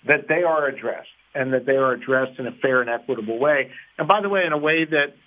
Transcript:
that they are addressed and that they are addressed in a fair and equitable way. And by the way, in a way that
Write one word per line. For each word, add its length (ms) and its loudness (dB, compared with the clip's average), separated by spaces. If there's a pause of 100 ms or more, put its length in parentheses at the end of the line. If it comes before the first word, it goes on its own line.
that 220 2
they 160 2
are 240 2
addressed 420 -6 (240)
and 200 -2
that 120 0
they 120 2
are 160 2
addressed 460 -2
in 80 -6
a 40 -6
fair 300 2
and 80 -2
equitable 500 -4
way. 320 2 (260)
And 80 -2
by 160 4
the 60 -4
way, 180 2
in 60 -2
a 60 0
way 260 2
that 320 -2 (120)